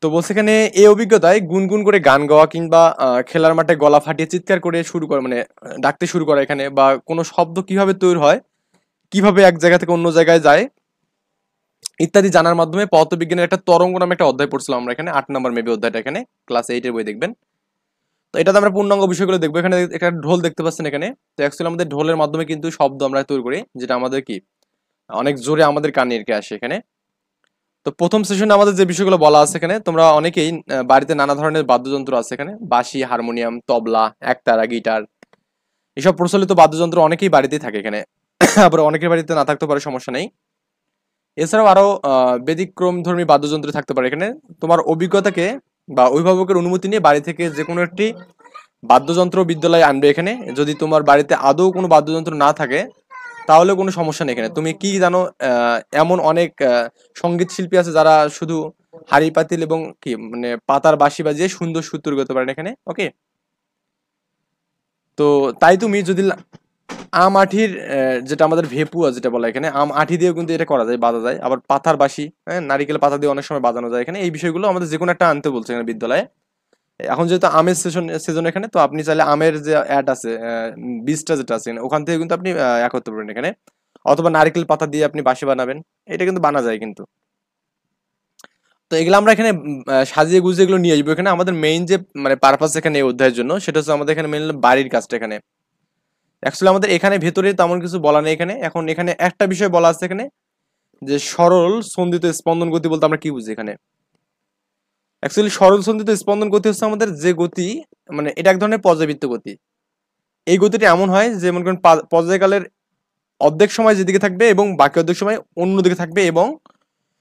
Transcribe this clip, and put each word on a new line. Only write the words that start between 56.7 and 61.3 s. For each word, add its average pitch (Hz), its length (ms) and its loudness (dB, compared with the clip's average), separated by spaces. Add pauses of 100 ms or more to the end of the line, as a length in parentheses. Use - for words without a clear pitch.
সঙ্গীত 175 360 -4
শিল্পী 185 260 -4
আছে 175 160 0
যারা 156 360 4
শুধু 156 420 -8 (400)
হাঁড়ি 156 200 2
পাতিল 165 320 -2
এবং 160 300 -6 (100)
কি, 120 140 -6
মানে, 120 400 -8 (100)
পাতার 139 300 4
বাঁশি 143 260 2
বাজিয়ে 156 260 -2